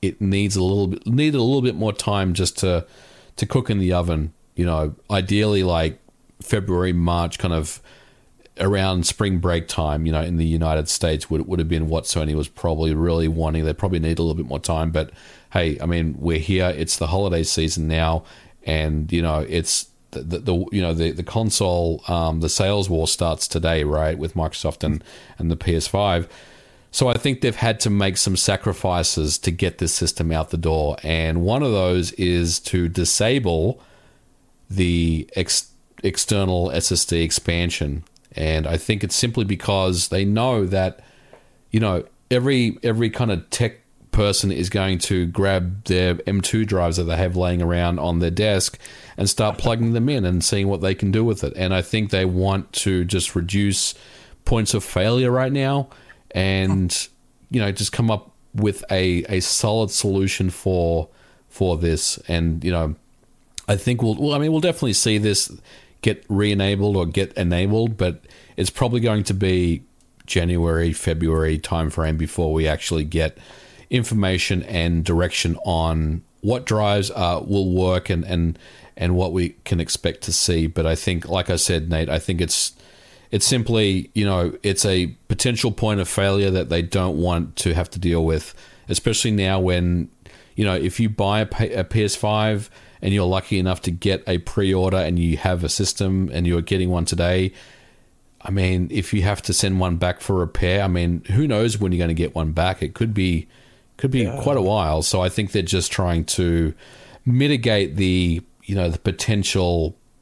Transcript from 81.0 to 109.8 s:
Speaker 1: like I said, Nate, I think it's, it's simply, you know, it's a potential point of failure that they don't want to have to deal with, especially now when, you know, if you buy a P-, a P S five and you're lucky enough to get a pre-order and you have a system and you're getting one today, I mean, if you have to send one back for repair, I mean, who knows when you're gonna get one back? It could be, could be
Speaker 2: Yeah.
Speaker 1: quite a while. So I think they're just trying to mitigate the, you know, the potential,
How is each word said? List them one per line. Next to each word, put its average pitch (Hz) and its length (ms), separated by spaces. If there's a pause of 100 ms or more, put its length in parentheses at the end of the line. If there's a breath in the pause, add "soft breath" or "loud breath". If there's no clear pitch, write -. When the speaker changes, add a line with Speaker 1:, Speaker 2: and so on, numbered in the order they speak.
Speaker 1:
like 92 220
I 90 60
said, 82 340
Nate, 80 180
I 80 120
think 87 200
it's, - 340 (580 loud breath)
it's - 160
simply, 110 640
you 104 120
know, 90 360
it's 98 240
a 92 220 (200)
potential 117 440
point 104 280
of 90 80
failure 98 440
that 87 180
they 85 140
don't 90 340
want 85 400
to 87 160
have 90 180
to 90 80
deal 85 240
with, 80 300 (360 loud breath)
especially 110 420
now 95 280
when, 87 500 (460 loud breath)
you 104 100
know, 92 100
if 90 240
you 113 100
buy 104 300
a 107 80
P-, - 260
a 95 100
P 110 200
S 101 120
five 107 540 (320 loud breath)
and 95 120
you're 101 120
lucky 95 320
enough 92 260
to 90 80
get 92 360
a 90 120
pre-order 95 580
and 87 200
you 85 200
have 90 260
a 80 60
system 95 640
and 82 140
you're 87 160
getting 92 280
one 87 160
today, 90 480 (880 loud breath)
I 92 100
mean, 92 400
if - 220
you 101 100
have 101 200
to - 100
send 95 260
one 90 180
back 90 240
for 98 140
repair, 90 480
I 95 40
mean, 87 380
who 127 220
knows 110 320
when 95 120
you're 87 80
gonna 85 140
get 80 220
one 80 160
back? 82 320
It 76 100
could 113 200
be, 90 340 (500 soft breath)
could 135 140
be 127 100
Speaker 2:
Yeah. 117 200
Speaker 1:
quite 139 160
a 110 40
while. 92 400
So 92 200
I 90 60
think 101 240
they're 101 100
just 85 300
trying 87 340
to 85 480 (520 loud breath)
mitigate 117 720
the, 90 440 (220)
you 98 120
know, 90 140
the 82 80
potential, 90 1000 (260)